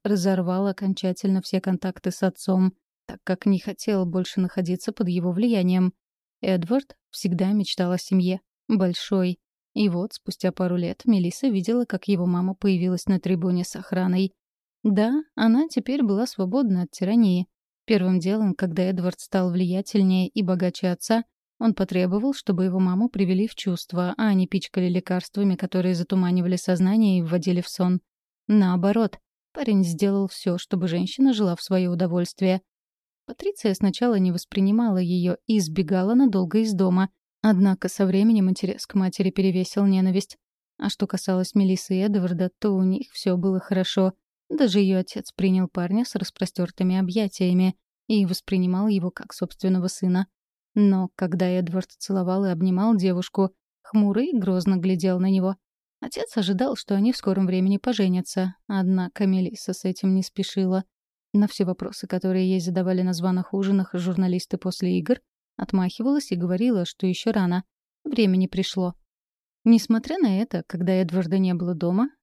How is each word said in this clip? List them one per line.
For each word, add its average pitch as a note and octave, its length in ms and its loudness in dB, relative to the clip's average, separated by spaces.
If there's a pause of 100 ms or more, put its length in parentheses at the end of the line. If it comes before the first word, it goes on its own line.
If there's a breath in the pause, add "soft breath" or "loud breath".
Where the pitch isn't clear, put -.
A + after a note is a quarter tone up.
разорвал F#3+ 640 0
окончательно F#3+ 760 -2
все - 180 -4
контакты F#3+ 500 -4
с - 120 -8
отцом, F#3 500 2 (340)
так - 160 -14
как - 220 -4
не G3 140 4
хотел F#3+ 480 -4
больше F3+ 340 -4
находиться F#3 520 -4
под F#3 160 -4
его F3+ 220 -2
влиянием. F#3 600 2 (480)
Эдвард F#3+ 560 -2 (140)
всегда F#3 420 -2
мечтал F#3 400 -2
о F3+ 60 0
семье, F#3 420 0 (260)
большой. F#3 720 0 (360)
И G#3 160 2
вот, F3 240 -4
спустя - 380 -6
пару F3+ 240 -2
лет, F3 280 -4
Мелисса G3 440 2
видела, A3 360 0
как - 240 -6
его F#3 160 0
мама F3+ 300 0
появилась F#3 520 0
на F#3 140 2
трибуне F3+ 440 0
с - 120 -10
охраной. F#3 560 -2 (500)
Да, A3 400 2 (120)
она A#3 340 2
теперь C4+ 340 -2
была G#3 240 0
свободна G3 560 -2
от - 100 -8
тирании. F#3 540 2 (380)
Первым F#3 360 2
делом, G3 340 0
когда F3+ 300 -2
Эдвард F3+ 360 -2
стал F#3 300 -2
влиятельнее F#3 800 2
и A3 140 -2
богаче F3+ 460 -2
отца — A3 360 -2 (340)
он A3+ 160 2
потребовал, F#3+ 600 0
чтобы F#3 300 -2
его F#3 160 0
маму F#3+ 280 2
привели F#3+ 380 0
в - 80 -8
чувство, F3+ 640 -4
а G#3+ 180 2
не F#3 120 2
пичкали F3+ 420 -2
лекарствами, F#3 680 -2
которые F#3 400 -2
затуманивали F3+ 600 0
сознание F#3 640 2
и E3+ 40 0
вводили F3 380 0
в - 80 -6
сон. F3+ 320 0 (480)
Наоборот, G3+ 720 2 (340)
парень A3 320 2
сделал G3 440 0
все, F3+ 300 -4
чтобы F3+ 300 -4
женщина F#3 440 0
жила G#3 220 0
в - 80 -8
свое F#3 300 0
удовольствие. F3+ 680 0 (680)
Патриция G4 480 -4
сначала G#3 420 0
не F#3 160 2
воспринимала G3+ 680 0
ее F3+ 380 0 (100)
и A3 120 2
избегала F#3 560 0
надолго G3+ 440 2
из A3 160 0
дома. F#3 340 2 (320)
Однако F#3+ 480 4
со - 160 -2
временем G3 460 4
интерес - 360 -4
к - 80 -6
матери F#3+ 360 0
перевесил F#3+ 560 0
ненависть. F#3+ 500 2 (420)
А G3+ 100 -4
что - 180 -4
касалось F#3 480 -2
Мелиссы F#3+ 420 2
и F#3 40 0
Эдварда, F#3 580 0
то G#3 140 0
у F#3+ 100 2
них F#3 300 0
все F#3 240 -2
было F#3 240 0
хорошо. F#3 520 0 (380)
Даже A#3+ 300 2
ее F#3+ 180 4
отец G3 340 -6
принял F#3 360 0
парня F#3+ 360 -2
с - 120 -8
распростертыми F#3 840 -4
объятиями F#3 800 0 (320)
и G3+ 180 2
воспринимал F#3 600 -2
его F#3 220 0
как - 220 -14
собственного F#3 560 -2
сына. F#3 380 0 (480)
Но G3 400 4
когда F3+ 340 -2
Эдвард F3+ 500 -2
целовал F#3+ 460 -2
и F#3 60 0
обнимал F#3 460 2
девушку, F#3 580 0 (280)
хмуро G#3 400 2
и D#4 140 -2
грозно F#3 400 0
глядел F3+ 440 0
на F#3+ 100 2
него. F#3+ 260 0 (440)
Отец - 360 -10
ожидал, G#3 400 0
что - 180 -4
они G#3 180 2
в - 40 -6
скором F#3+ 300 0
времени F#3 320 2
поженятся, F#3 800 -2 (100)
однако F#3+ 600 0
Мелисса F#3+ 460 -2
с - 120 -10
этим F#3+ 300 0
не F#3+ 80 2
спешила. F#3+ 640 -2 (480)
На G#3 140 4
все - 180 -2
вопросы, F#3 420 -6
которые F#3 420 0
ей F#3+ 120 2
задавали F3+ 420 0
на F#3 100 0
званых F3+ 420 -2
ужинах G3 400 0
журналисты F3+ 640 -2
после F3+ 400 -2
игр, F3+ 220 0 (360)
отмахивалась A3+ 760 -2
и F#3 40 -2
говорила, F3+ 480 0
что - 220 -6
еще F#3 260 -2
рано, F#3 320 0 (400)
время A3 320 2
не F#3 120 2
пришло. F#3 460 -4 (720)
Несмотря A3+ 540 4
на G3+ 220 2
это, G3 260 -4
когда F3+ 260 -2
Эдварда F#3 460 0
не F#3 160 2
было F3 200 -4
дома, F3+ 360 0 (120)